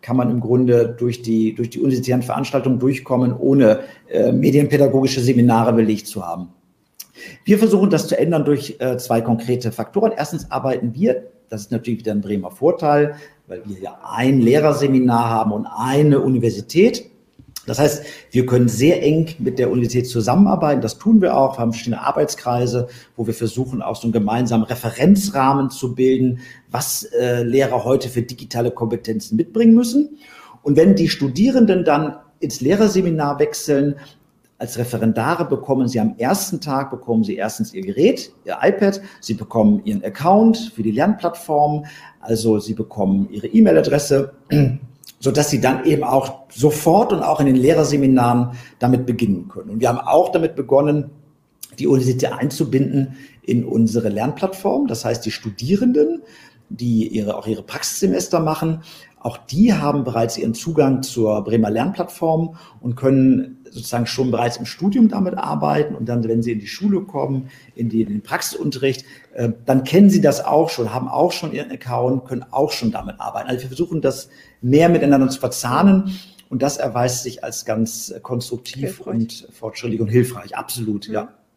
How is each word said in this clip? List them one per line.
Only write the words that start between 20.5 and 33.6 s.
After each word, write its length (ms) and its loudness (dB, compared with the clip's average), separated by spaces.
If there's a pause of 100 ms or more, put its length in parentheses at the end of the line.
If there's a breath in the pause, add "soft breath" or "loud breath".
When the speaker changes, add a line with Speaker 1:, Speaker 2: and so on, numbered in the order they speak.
Speaker 1:
Das 160 -6
tun 240 4
wir 160 2
auch. 200 2
Wir 40 -4
haben 100 0
verschiedene 300 -6
Arbeitskreise, 840 -2 (280 loud breath)
wo 120 -4
wir 60 -4
versuchen, 480 -6
auch 140 -6
so 80 -16
einen 100 -2
gemeinsamen 500 0
Referenzrahmen 1040 2
zu 260 -6
bilden, 440 2 (300 loud breath)
was, 340 -6
äh, 400 -2
Lehrer 400 0
heute 260 0
für 120 -4
digitale 500 -6
Kompetenzen 680 -6
mitbringen 360 4
müssen. 440 2 (460 loud breath)
Und 120 2
wenn 200 6
die 140 2
Studierenden 760 2
dann 320 0 (220)
ins 220 -6
Lehrerseminar 800 0
wechseln, 560 0 (640 loud breath)